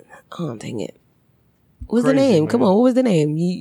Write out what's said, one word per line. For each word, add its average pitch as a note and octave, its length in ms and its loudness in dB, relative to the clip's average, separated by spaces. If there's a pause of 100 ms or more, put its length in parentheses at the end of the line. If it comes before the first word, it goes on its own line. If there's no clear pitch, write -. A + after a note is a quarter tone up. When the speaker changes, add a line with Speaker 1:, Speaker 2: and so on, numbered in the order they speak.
(380)
Speaker 1:
oh, D3 180 -8
dang A2+ 240 -12
it. - 160 -12 (880)
What's A#3+ 180 0
the C4 80 2
Speaker 2:
Crazy, C4+ 200 2
Speaker 1:
name? D#3 140 2
Come A#3+ 140 -2
Speaker 2:
man. A#3+ 100 2
Speaker 1:
on, F#3 60 2
what A3 60 2
was B3+ 120 4
the B3+ 80 2
name? D#3 340 0
You, E3+ 120 -2 (120)